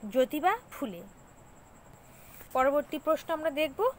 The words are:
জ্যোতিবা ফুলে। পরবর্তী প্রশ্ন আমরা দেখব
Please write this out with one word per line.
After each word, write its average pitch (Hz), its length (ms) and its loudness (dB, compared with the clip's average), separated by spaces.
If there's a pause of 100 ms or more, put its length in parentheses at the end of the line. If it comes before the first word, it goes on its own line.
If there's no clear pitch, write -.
(120)
জ্যোতিবা 277 400 2 (220)
ফুলে। 196 260 -8 (1500)
পরবর্তী 277 520 2
প্রশ্ন 311 300 0
আমরা 311 140 -2 (100)
দেখব 302 200 -2 (180)